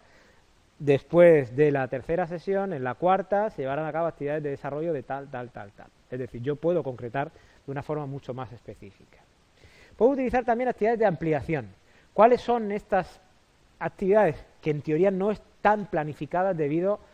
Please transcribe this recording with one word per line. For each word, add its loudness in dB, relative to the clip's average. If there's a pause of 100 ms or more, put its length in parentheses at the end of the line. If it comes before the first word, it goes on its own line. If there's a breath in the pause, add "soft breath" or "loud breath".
(800 soft breath)
después 6
de 4
la 0
tercera -4
sesión, -4
en -8
la -4
cuarta, 0
se -10
llevarán -4
a -8
cabo -2
actividades -6
de -4
desarrollo -6
de -6
tal, -10
tal, -10
tal, -16
tal. -20 (240)
Es -8
decir, -10
yo -4
puedo 0
concretar -6 (360 soft breath)
de -10
una -8
forma -6
mucho -10
más -12
específica. -20 (800 soft breath)
Puedo 6
utilizar 0
también 0
actividades 0
de 4
ampliación. -2 (440 soft breath)
¿Cuáles 6
son -2
estas -4 (580)
actividades 2 (160)
que -4
en -2
teoría 2
no -2
están 0
planificadas -4
debido 0 (160 soft breath)